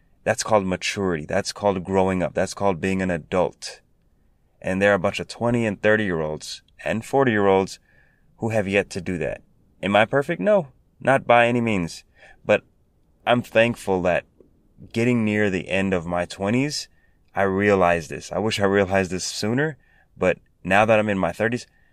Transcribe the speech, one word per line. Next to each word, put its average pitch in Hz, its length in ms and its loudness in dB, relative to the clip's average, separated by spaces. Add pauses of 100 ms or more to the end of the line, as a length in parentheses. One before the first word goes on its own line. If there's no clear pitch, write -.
(240)
That's - 200 -2
called 104 220 2
maturity. 90 600 -4
That's 95 260 -4
called 95 320 -2
growing 95 380 0
up. 76 120 -2
That's 92 200 -2
called 98 280 -2
being 95 200 -2
an 92 80 -2
adult. - 720 -4 (800)
And 92 180 -2
there 101 120 4
are 101 40 4
a 95 40 0
bunch 95 200 -2
of 87 80 -8
twenty 120 380 -2
and 101 160 -4
thirty-year-olds 87 800 -2 (220)
and 101 200 -4
forty-year-olds 101 760 2 (580)
who 113 120 -4
have 107 180 -2
yet 98 240 0
to 98 100 -8
do 90 160 -6
that. 71 240 -6 (400)
Am 101 140 0
I - 100 6
perfect? 151 340 -2
No, 190 280 2 (320)
not 131 260 0
by 120 220 6
any 120 140 0
means. 101 420 -2 (420)
But - 180 4 (600)
I'm 123 160 2
thankful 110 600 0
that 85 220 0 (680)
getting 117 320 0
near 104 240 0
the 92 200 -4
end 95 240 0
of 85 120 -2
my 87 200 -4
twenties, 120 640 -4 (460)
I 98 100 -2
realized 95 680 2
this. 71 200 -12
I 82 60 -6
wish 107 220 -2
I 101 60 2
realized 98 440 2
this 90 160 -6
sooner, 131 520 -4 (380)
but 92 220 0 (260)
now 98 220 4
that 110 140 4
I'm 107 100 0
in 101 80 -2
my 85 140 0
thirties, 113 340 -4 (280)